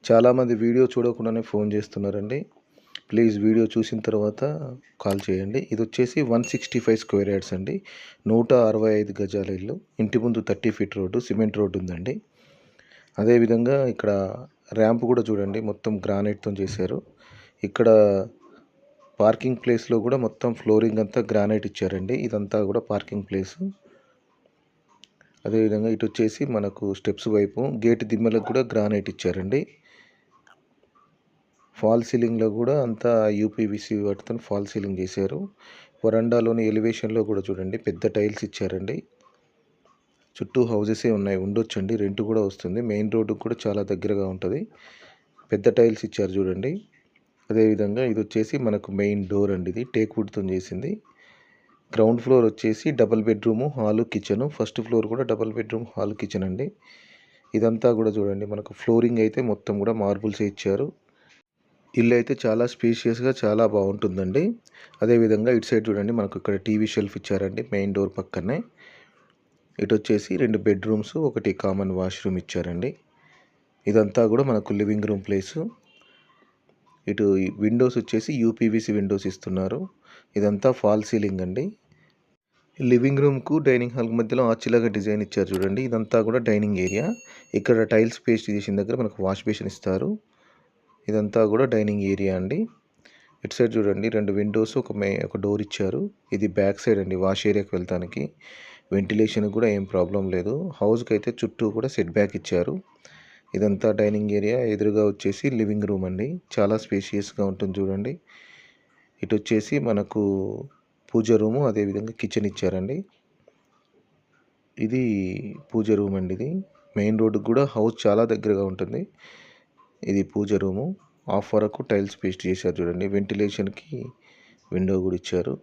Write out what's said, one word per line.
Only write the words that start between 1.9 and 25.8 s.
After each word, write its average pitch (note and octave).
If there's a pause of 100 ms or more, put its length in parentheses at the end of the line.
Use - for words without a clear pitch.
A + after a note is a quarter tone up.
ప్లీజ్ A2+ (120)
వీడియో A2
చూసిన A2 (100)
తర్వాత G#2+ (600)
కాల్ G2
చేయండి. G2 (100)
ఇది G#2+
వచ్చేసి B2 (120)
వన్ A#2+
సిక్స్టీ -
ఫైవ్ A2
స్క్వేర్ G2+
యార్డ్స్ F#2+
అండి, F#2+ (560)
నూట A#2 (180)
అరవై A2
ఐదు G#2
గజాల G2
ఇల్లు. A2 (280)
ఇంటి A2
ముందు A2+
థర్టీ G#2+
ఫీట్ -
రోడ్డు, G2
సిమెంట్ G#2+
రోడ్డు F#2+
ఉందండి. F2+ (1000)
అదేవిధంగా A#2 (160)
ఇక్కడ G#2 (720)
ర్యాంప్ A#2
కూడా A#2+
చూడండి, G2+
మొత్తం G#2+ (120)
గ్రానైట్‌తో G2+ (100)
చేశారు. F#2+ (600)
ఇక్కడ A2+ (1300)
పార్కింగ్ A2+
ప్లేస్‌లో A#2
కూడా B2
మొత్తం A#2+
ఫ్లోరింగ్ A2
అంతా G#2
గ్రానైట్ G#2+
ఇచ్చారండి. F#2+ (100)
ఇదంతా G#2+ (100)
కూడా G#2+
పార్కింగ్ G2+
ప్లేస్. F#2+ (1900)
అదేవిధంగా A2